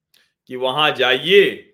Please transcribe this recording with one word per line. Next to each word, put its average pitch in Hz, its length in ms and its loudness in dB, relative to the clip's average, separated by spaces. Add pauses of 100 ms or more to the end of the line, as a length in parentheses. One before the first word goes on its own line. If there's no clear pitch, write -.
(480)
कि 127 80 -14
वहां 131 380 0
जाइए, 135 800 0